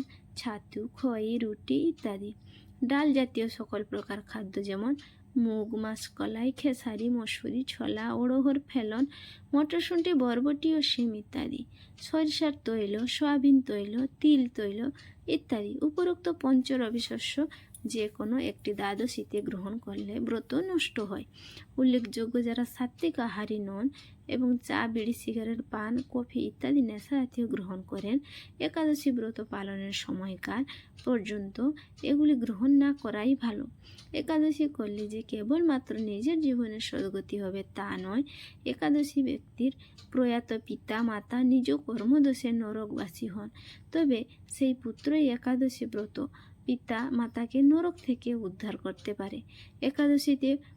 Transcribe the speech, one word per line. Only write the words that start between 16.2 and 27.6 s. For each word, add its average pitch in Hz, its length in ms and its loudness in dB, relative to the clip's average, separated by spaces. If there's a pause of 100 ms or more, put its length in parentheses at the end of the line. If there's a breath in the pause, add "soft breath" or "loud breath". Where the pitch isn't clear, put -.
পঞ্চরবি 254 580 2
শস্য 233 480 -4 (380 loud breath)
যে 220 240 -2
কোনো 214 300 -4
একটি 208 360 -4
দ্বাদশীতে 202 680 -4
গ্রহণ 202 360 -6
করলে 202 420 -8
ব্রত 226 340 -4
নষ্ট 349 460 -2
হয়। 196 240 -6 (520 loud breath)
উল্লেখযোগ্য, 240 680 2
যারা 240 200 0
সাত্ত্বিক 254 540 -4
আহারী 214 400 -4
নন 202 300 -2 (400 loud breath)
এবং 247 300 2
চা, 226 300 0
বিড়ি, 226 240 -2
সিগারেট, 226 480 -4 (100)
পান, 226 280 -2 (120)
কফি 247 300 -4
ইত্যাদি 262 420 0
নেশা 214 340 -4
জাতীয় 247 300 -2
গ্রহণ 190 360 -6